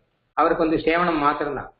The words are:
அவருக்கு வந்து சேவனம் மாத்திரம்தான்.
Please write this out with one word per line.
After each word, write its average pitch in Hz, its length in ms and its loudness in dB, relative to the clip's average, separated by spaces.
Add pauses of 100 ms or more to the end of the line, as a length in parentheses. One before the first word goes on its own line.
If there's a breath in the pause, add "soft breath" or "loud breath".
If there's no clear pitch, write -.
(340)
அவருக்கு 165 340 2
வந்து 156 160 0
சேவனம் 170 340 2
மாத்திரம்தான். 143 600 -2